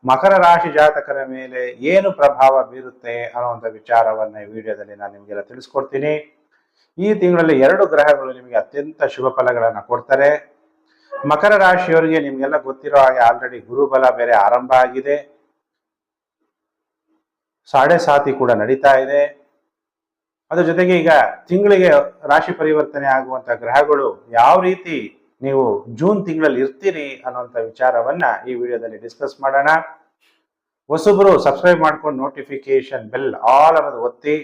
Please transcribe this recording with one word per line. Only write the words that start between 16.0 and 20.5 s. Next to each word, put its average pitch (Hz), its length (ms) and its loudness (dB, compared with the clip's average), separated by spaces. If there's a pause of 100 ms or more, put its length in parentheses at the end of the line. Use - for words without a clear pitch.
ಸಾಡೆ 151 280 4
ಸಾತಿ 143 340 0
ಕೂಡ 131 180 -2
ನಡೀತಾ 135 440 2
ಇದೆ. 135 280 0 (1300)